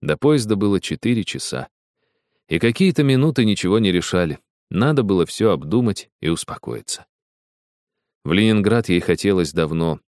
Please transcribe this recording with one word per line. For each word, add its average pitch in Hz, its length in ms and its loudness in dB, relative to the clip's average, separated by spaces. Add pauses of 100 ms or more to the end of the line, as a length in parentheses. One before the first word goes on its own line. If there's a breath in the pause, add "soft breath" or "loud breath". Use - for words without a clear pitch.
До 73 160 -2
поезда 120 400 2
было 98 240 0
четыре 120 420 -2
часа. - 460 -8 (800)
И 80 100 0
какие-то 156 440 2
минуты 135 420 2
ничего 101 340 2
не 98 140 2
решали. 87 460 -2 (300)
Надо 135 340 2
было 95 220 2
всё 107 260 0
обдумать 95 580 -2 (100)
и - 80 -4
успокоиться. - 760 -8 (1200)
В 76 80 0
Ленинград 101 560 2
ей 87 100 4
хотелось 90 540 0
давно. 82 560 -2